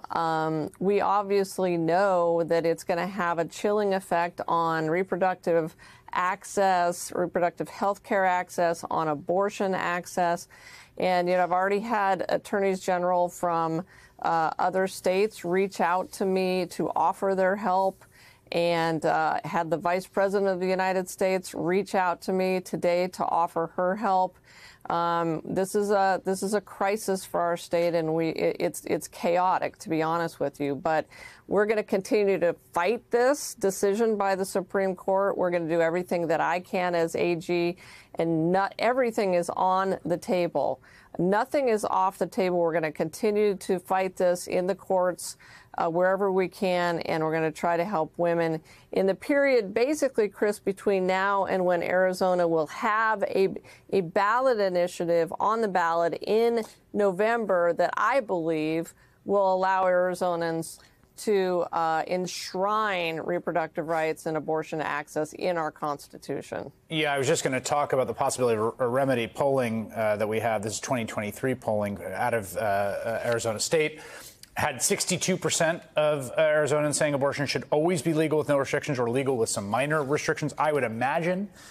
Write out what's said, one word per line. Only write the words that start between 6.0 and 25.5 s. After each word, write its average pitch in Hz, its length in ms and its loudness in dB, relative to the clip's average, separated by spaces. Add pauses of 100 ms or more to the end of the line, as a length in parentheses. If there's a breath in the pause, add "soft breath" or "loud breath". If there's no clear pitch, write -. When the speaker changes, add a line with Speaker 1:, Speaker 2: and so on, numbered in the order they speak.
Speaker 1:
access, 180 1000 0
reproductive 170 540 -2
health 202 340 -4
care 196 240 0
access, 180 640 0
on 160 200 0
abortion 190 680 0
access. 175 720 -2 (500 loud breath)
And, 180 300 2
you 180 80 4
know, 180 80 4
I've 170 80 0
already 196 300 2
had 202 480 0
attorneys 196 500 0
general 180 480 2
from, 165 560 -2 (380 loud breath)
uh, 165 360 0
other 185 300 2
states 196 560 -2
reach 190 380 0
out 180 320 0
to 208 120 -4
me 185 420 0
to - 280 -4
offer 190 400 0
their 190 220 2
help, 190 480 0 (480 loud breath)
and, 165 520 0
uh, 156 380 0
had 170 260 -2
the 165 80 0
Vice 175 300 -2
President 196 420 2
of 180 120 -2
the 185 60 0
United 185 420 0
States 190 440 -2
reach 180 420 -2
out 180 260 0
to 202 100 -4
me 185 300 0
today 175 480 0
to - 160 -4
offer 165 500 -2
her 185 220 0
help. 190 400 0 (520 loud breath)
Um, 170 540 0
this 185 300 -2